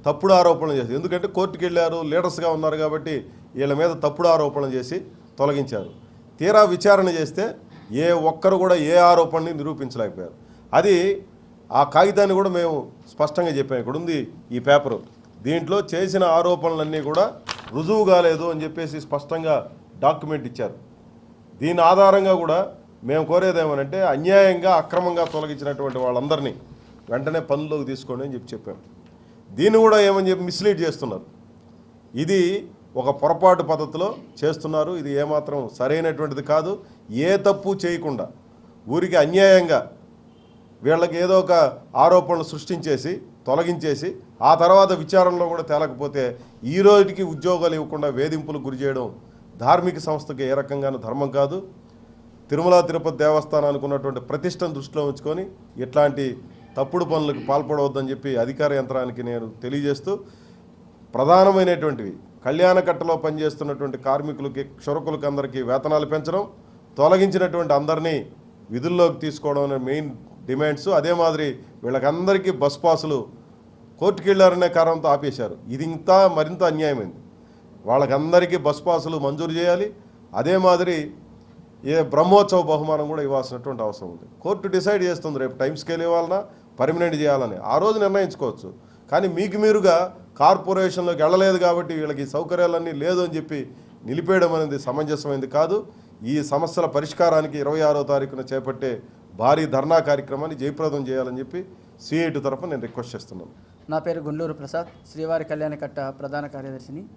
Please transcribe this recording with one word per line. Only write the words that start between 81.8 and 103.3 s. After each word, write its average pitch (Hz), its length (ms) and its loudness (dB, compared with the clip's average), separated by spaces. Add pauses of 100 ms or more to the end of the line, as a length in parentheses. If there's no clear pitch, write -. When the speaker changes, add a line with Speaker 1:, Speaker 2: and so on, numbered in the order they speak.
Speaker 1:
ఏ 156 180 0
బ్రహ్మోత్సవ 185 580 4
బహుమానం 156 460 -2
కూడా 151 140 -6
ఇవ్వాల్సినటువంటి 127 640 -6
అవసరం 101 260 -8
ఉంది. - 320 -20
కోర్టు 196 260 -4
డిసైడ్ 185 360 0
చేస్తుంది 160 360 -4
రేపు 127 180 -6
టైమ్ 143 200 -2
స్కేల్ 165 240 -6
ఇవ్వాలన్నా 170 440 0 (340)
పర్మనెంట్ 160 360 0
చేయాలని, 135 420 0
ఆ 107 200 -2
రోజు 214 220 0
నిర్ణయించుకోవచ్చు. 190 720 -2 (380)
కానీ 185 160 0
మీకు 185 300 -4
మీరుగా 190 580 2 (240)
కార్పొరేషన్లోకి 180 840 2
వెళ్ళలేదు 185 340 4
కాబట్టి 175 360 0
వీళ్ళకి 151 300 -6
ఈ - 20 -6
సౌకర్యాలన్నీ 165 640 -2
లేదు 170 300 -2
అని 165 140 -4
చెప్పి 151 360 -8 (340)
నిలిపేయడం 170 480 0
అనేది 147 260 -2
సమంజసమైంది 143 680 -6
కాదు. 165 400 -2 (360)
ఈ 143 200 -4
సమస్యల 156 420 -2
పరిష్కారానికి 156 720 0
ఇరవై 147 240 -2
ఆరో 147 220 2
తారీఖున 135 360 -2
చేపట్టే 131 640 -6 (320)
భారీ 143 300 2
ధర్నా 147 340 2
కార్యక్రమాన్ని 143 580 -2
జయప్రదం 143 500 -6
చేయాలని 131 320 -6
చెప్పి 170 260 -12 (360)
సీఐటి 160 380 -4
తరఫున 139 300 -6
నేను 135 120 -6
రిక్వెస్ట్ 117 340 -12
చేస్తున్నాను. 92 360 -16 (380)